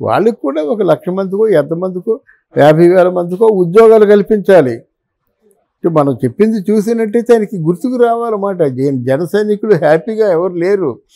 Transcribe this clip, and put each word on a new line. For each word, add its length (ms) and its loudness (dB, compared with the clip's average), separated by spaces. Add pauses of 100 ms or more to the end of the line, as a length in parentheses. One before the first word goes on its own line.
వాళ్ళకి 340 0
కూడా 260 -6
ఒక 200 -4
లక్ష 280 -2
మందికో 380 -2
ఎంతమందికో, 720 -2 (380)
యాభై 300 4
వేల 220 4
మందికో 360 -4
ఉద్యోగాలు 600 4
కల్పించాలి. 680 2
అంటే 1160 -12
మనం 240 0
చెప్పింది 580 -2
చూసినట్టయితే 640 0
ఆయనకి 240 -2
గుర్తుకు 460 -2
రావాలన్నమాట. 580 -2
జన, 420 -2
జన 220 -2
సైనికులు 480 0
హ్యాపీగా 580 0
ఎవరు 220 -2
లేరు, 460 -2 (160)